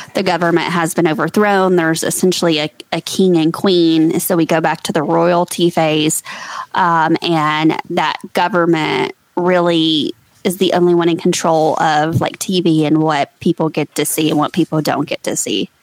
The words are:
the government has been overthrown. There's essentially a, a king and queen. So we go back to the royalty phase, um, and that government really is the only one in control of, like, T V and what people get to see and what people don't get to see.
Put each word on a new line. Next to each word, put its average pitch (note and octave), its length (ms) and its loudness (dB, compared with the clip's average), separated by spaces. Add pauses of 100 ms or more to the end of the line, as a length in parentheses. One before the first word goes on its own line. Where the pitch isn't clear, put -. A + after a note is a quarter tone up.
(140)
the G3+ 80 0
government E3+ 480 0
has E3+ 220 -2
been E3+ 160 2
overthrown. F#3 680 2
There's E3 280 0
essentially F3 540 0
a, D3+ 120 -4 (220)
a E3 80 -4
king F#3 380 0
and D#3+ 140 2
queen. E3 680 2
So - 160 -2
we D#3+ 80 2
go E3 160 0
back E3 220 -2
to - 100 -8
the D#3 100 0
royalty E3+ 680 0
phase, D#3 520 0 (520)
um, E3 480 2
and D#3 580 0 (100)
that E3+ 280 -2 (160)
government E3 800 0 (220)
really E3+ 800 0 (300)
is F#3 140 -2
the - 160 2
only F3 200 4
one E3+ 140 2
in E3 80 0
control D#3+ 640 0
of, D#3+ 380 0
like, - 180 -4
T F3+ 220 -2
V D#3+ 260 2
and D3+ 160 2
what D3+ 380 -2
people E3 280 0
get D3+ 280 -4
to D3 80 0
see D#3 260 -2
and D#3+ 80 0
what D3 140 -2
people D#3 280 -2
don't D3 280 -4
get - 160 -8
to - 100 -4
see. - 360 -6 (120)